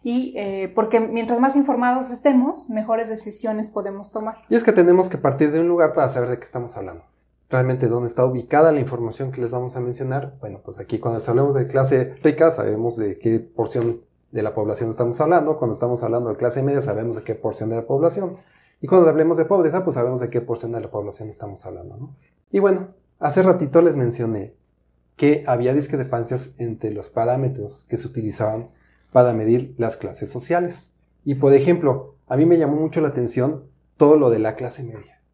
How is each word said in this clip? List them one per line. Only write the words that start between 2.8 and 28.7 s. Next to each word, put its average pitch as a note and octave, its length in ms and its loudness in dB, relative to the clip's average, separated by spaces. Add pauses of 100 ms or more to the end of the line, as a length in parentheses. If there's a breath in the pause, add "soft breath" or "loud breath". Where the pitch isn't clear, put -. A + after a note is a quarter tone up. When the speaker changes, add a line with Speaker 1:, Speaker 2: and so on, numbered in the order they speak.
Speaker 1:
decisiones A3 640 -8
podemos G3 420 -8
tomar. A3 260 -8 (120)
Speaker 2:
Y A3+ 60 2
es A3+ 80 2
que A3 80 6
tenemos F3+ 360 6
que D#3+ 80 -8
partir C#3+ 360 0
de D#3+ 80 0
un E3+ 80 2
lugar E3+ 260 2
para C#3 160 2
saber B2+ 180 -2
de B2 100 -4
qué - 60 -16
estamos A#2+ 320 -12
hablando. F2+ 260 -14 (460)
Realmente B2+ 400 0
dónde A#2+ 200 0
está B2+ 180 0
ubicada D3 460 4
la D3 80 2
información A#2+ 520 -6
que C3 80 -8
les A#2 120 -4
vamos B2 240 -6
a B2+ 40 -6
mencionar. B2+ 600 -6
Bueno, G2 240 -12
pues F#2+ 160 -16
aquí G#2+ 180 -6
cuando A#2 280 -4
hablemos C3+ 280 2
de B2+ 120 0
clase C3+ 560 0
rica, D#3 280 4
sabemos A2+ 460 -4
de G#2 220 -4
qué A2+ 220 2
porción A#2 600 -4 (320)
de A2 100 -4
la G#2+ 100 -2
población A2 380 -4
estamos A#2+ 300 -4
hablando. D#3 360 2
Cuando A#2 160 -2
estamos A#2+ 300 -4
hablando A#2+ 260 -2
de G#2 80 -4
clase B2 260 -2
media, C#3 200 0
sabemos A2+ 340 -4
de G#2+ 60 -12
qué A2 140 -6
porción A2 340 -6
de A#2 60 -4
la A2+ 100 -6
población. E3+ 500 0 (460 soft breath)
Y C#3+ 40 -10
cuando F3 220 6
hablemos D#3 300 2
de D#3+ 80 4
pobreza, D#3+ 360 2
pues D3+ 120 -2
sabemos B2 260 -2
de A#2+ 80 -6
qué A#2+ 140 -2
porción A#2 300 -6
de A2+ 80 -6
la G#2 100 -12
población G#2 400 -10
estamos G2+ 340 -16
hablando, F2+ 320 -16
¿no? - 180 -16 (360)
Y G3 80 0
bueno, F#3+ 300 2 (320)
hace D3+ 220 2
ratito E3+ 380 4
les D#3+ 160 6
mencioné A2+ 560 -2 (640)
que D3 320 2
había B2 260 0
discrepancias C3 840 -4
entre A2+ 320 -6
los G2+ 180 -10
parámetros A#2+ 800 -4
que A#2 80 -6
se - 120 -6
utilizaban A2 600 -4 (440)